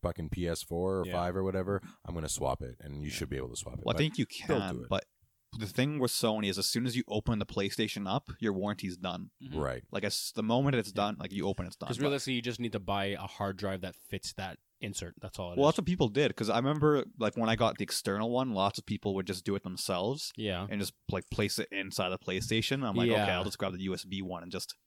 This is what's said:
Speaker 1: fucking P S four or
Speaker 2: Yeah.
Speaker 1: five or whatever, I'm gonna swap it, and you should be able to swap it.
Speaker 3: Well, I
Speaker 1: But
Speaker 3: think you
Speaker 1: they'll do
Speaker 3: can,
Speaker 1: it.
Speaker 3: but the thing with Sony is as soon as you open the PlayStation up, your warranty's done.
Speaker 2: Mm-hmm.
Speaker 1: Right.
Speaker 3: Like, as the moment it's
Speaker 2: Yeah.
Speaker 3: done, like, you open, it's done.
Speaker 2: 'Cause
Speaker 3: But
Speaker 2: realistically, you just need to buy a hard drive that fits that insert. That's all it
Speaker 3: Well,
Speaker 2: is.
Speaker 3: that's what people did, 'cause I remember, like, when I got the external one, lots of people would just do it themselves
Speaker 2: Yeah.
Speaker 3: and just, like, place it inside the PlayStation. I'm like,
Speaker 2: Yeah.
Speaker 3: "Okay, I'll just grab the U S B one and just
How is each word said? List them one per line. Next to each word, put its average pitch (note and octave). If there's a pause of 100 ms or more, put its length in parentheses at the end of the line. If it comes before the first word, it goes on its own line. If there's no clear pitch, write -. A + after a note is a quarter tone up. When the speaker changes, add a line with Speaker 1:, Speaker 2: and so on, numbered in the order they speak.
Speaker 1:
fucking E2+
P F2
S E2
four F#2
or E2+
Speaker 2:
Yeah. F2+
Speaker 1:
five F2
or F#2+
whatever, F#2+ (220)
I'm F2
gonna D#2
swap C2
it, B1
and D2
you D2
should D2
be C#2
able B1+
to A#1+
swap -
it. -
Speaker 3:
Well, -
I -
Speaker 1:
But -
Speaker 3:
think D#3
you A#2 (200)
Speaker 1:
they'll C#3+
do -
Speaker 3:
can, E2+
Speaker 1:
it. -
Speaker 3:
but F#2+ (520)
the G#2+
thing C#3+
with B2+
Sony G#2+
is F#2
as F#2+
soon A#2
as A#2
you B2+
open G#2+
the A2
PlayStation G2+
up, G#2+
your A2
warranty's F#2+
done. F2+ (120)
Speaker 2:
Mm-hmm. C3
Speaker 1:
Right. C2
Speaker 3:
Like, G2+
as -
the G#2+
moment C3
it's G#2
Speaker 2:
Yeah. F#2 (120)
Speaker 3:
done, G#2
like, G2
you G2
open, F#2
it's F2+
done. -
Speaker 2:
'Cause A#2
Speaker 3:
But B2+
Speaker 2:
realistically, C#3
you A#2+
just A#2
need A#2
to G#2+
buy G2
a G2
hard G2
drive F#2+
that F2+
fits -
that F#2+ (220)
insert. F#2+
That's -
all F2
it F2+
Speaker 3:
Well, C#3
Speaker 2:
is. D#3+
Speaker 3:
that's -
what F3
people E3
did, C3
'cause G#2+
I G#2
remember, C#3+ (120)
like, G#2+
when A2+
I A2+
got A2+
the G#2
external G#2
one, B2+
lots G2
of -
people G2+
would F#2+
just F#2
do G2
it G2
themselves F#2+
Speaker 2:
Yeah. G2
Speaker 3:
and G2+
just, F#2 (180)
like, F#2
place -
it A2
inside F#2+
the F#2
PlayStation. A2+
I'm G2+
like, A#2+
Speaker 2:
Yeah. G#2+
Speaker 3:
"Okay, G2
I'll F#2
just G2
grab G2
the F#2
U F#2+
S F2
B F#2+
one F2+
and F2
just - (120)